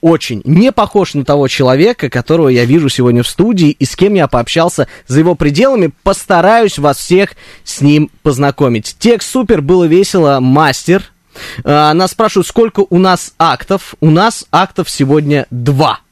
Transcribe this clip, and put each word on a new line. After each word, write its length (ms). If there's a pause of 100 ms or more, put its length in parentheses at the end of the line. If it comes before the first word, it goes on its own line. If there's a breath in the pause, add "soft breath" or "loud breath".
очень 420
не 280
похож 440
на 100
того 220
человека, 640
которого 400
я 160
вижу 240
сегодня 340
в 40
студии 440
и 140
с 100
кем 180
я 140
пообщался 600 (200 loud breath)
за 120
его 160
пределами. 560 (120)
Постараюсь 760
вас 200
всех 340 (320 loud breath)
с 180
ним 300 (100)
познакомить. 760
Текст 320
супер, 300
было 240
весело, 540
мастер. 640 (600 loud breath)
А, 300
нас 180
спрашивают, 360
сколько 420
у 100
нас 400
актов. 600
У 100
нас 400
актов 380
сегодня 600
два. 500 (120)